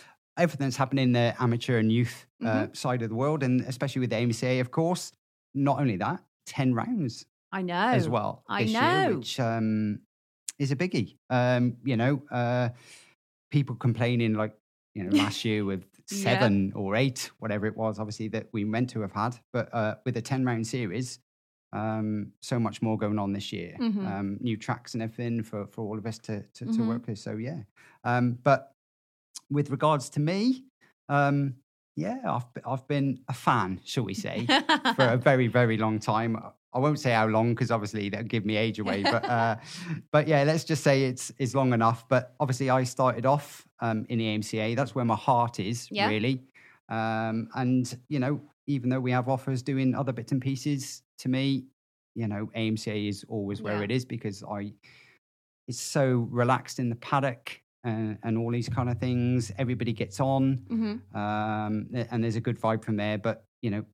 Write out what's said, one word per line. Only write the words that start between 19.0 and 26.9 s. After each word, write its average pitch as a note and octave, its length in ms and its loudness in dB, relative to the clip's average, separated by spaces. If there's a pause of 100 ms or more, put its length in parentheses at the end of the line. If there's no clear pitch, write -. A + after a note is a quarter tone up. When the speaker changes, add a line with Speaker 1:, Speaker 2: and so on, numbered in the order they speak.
Speaker 1:
have G2 120 -6
had. A#2 240 -2 (160)
But, A#2 200 -4
uh, A2 220 0 (100)
with A#2+ 120 -2
a A2+ 40 -2
ten C3 220 -2
round A2+ 240 0
series, A#2+ 520 -4 (520)
um, G#2+ 720 -4
so - 180 -2
much G#2+ 220 -2
more A2 160 2
going G#2 220 0
on G2 120 0
this G2 220 -4
year. F2 260 -8
Speaker 2:
Mm-hmm. G#3 260 0
Speaker 1:
Um, G2+ 360 -4
new A#2 160 -2
tracks - 360 -6
and A2+ 100 -4
everything A#2 380 -4
for, G#2 260 -6
for A2 180 -8
all G#2 120 -6
of G2+ 80 -10
us A2 140 -6
to, G#2 220 -8
to, - 240 -16
to A2+ 60 -4
Speaker 2:
Mm-hmm. A2+ 180 0
Speaker 1:
work A#2+ 180 -4